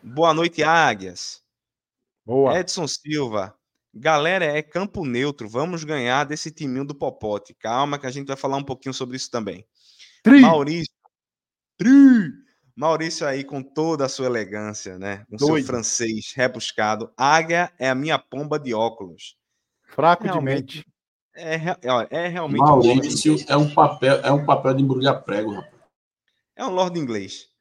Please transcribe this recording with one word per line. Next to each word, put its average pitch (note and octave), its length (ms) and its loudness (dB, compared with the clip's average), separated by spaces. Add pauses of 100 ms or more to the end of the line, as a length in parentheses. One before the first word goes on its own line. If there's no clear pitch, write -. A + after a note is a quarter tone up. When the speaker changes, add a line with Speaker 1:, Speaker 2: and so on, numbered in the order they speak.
Speaker 1:
"Boa D#3 300 2
noite, E3 300 -2
águias." B2 800 -2 (840)
Speaker 2:
Boa. C3+ 340 2
Speaker 1:
Edson F3 280 -6
Silva. A#2 680 -6 (380)
"Galera, D#3 520 0
é D3+ 180 -2
campo F#3+ 420 -8
neutro. C3 440 -4
Vamos D#3 360 -6
ganhar C#3+ 400 -2
desse D3+ 260 -10
timinho C#3 340 -6
do C#3+ 100 -12
Popote." A2 580 -6
Calma C#3 460 -4
que C#3 80 -10
a B2+ 40 -6
gente C3+ 180 -12
vai C3+ 80 -6
falar C#3 200 -4
um C#3 80 -6
pouquinho C3+ 300 -10
sobre B2+ 220 -10
isso - 140 -12
também. G2+ 360 -8 (560)
Speaker 2:
Tri. C#4 180 10
Speaker 1:
Maurício. D#3+ 540 4 (840)
Tri! B3 540 8 (440)
Maurício D#3+ 520 -2
aí C3+ 180 -4
com C#3 180 -10
toda D#3 440 -2
a - 20 -2
sua C3 180 -6
elegância, G#2 720 -6
né? G2 300 -10
Com G#2+ 80 -16
seu C#3+ 120 0
Speaker 2:
Doido. D3+ 180 0
Speaker 1:
francês A2+ 680 -6
rebuscado. A2+ 840 -4
"Águia E3 640 0
é C3 120 -2
a C3 40 0
minha C#3+ 240 -2
pomba D3 400 -6
de C3+ 140 -6
óculos." G#2+ 640 -6 (460)
Speaker 2:
Fraco E3+ 400 0
de A3 60 -4
Speaker 1:
Realmente, C#3 480 -4
Speaker 2:
mente. D3 100 -18 (480)
Speaker 1:
é D#3+ 220 -6
re-, E3 200 -4 (100)
ó, B2 220 0
é E3+ 200 -6
realmente D#3+ 340 -2
Speaker 3:
Maurício C3+ 720 4
Speaker 1:
um - 140 -6
Speaker 3:
é C#3 80 2
um D3 180 2
papel, C#3 480 2
é - 80 0
um D3 160 0
papel C3+ 280 2
de C3+ 100 2
embrulhar C3 400 0
prego, G#2 300 -4
rapaz. - 200 -16 (800)
Speaker 1:
É - 100 -10
um - 60 -4
lord F3+ 260 0
inglês. A2 540 -8 (100)